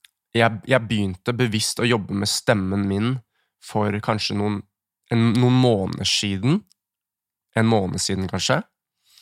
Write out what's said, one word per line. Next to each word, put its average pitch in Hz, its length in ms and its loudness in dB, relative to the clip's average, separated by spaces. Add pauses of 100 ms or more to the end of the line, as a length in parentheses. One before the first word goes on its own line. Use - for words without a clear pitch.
(340)
Jeg, 113 320 2
jeg 127 240 2
begynte 104 480 -2
bevisst 110 400 -2
å 123 80 0
jobbe 113 320 0
med 101 120 -2
stemmen 98 600 0
min 101 200 0 (520)
for 104 400 -2
kanskje 107 380 -4
noen, 104 160 -2 (580)
en, 113 140 4 (100)
noen 123 240 4
måneder 98 480 0
siden. 107 540 0 (880)
En 113 160 2
måned 95 320 0
siden, 95 300 -4
kanskje. - 320 0 (580)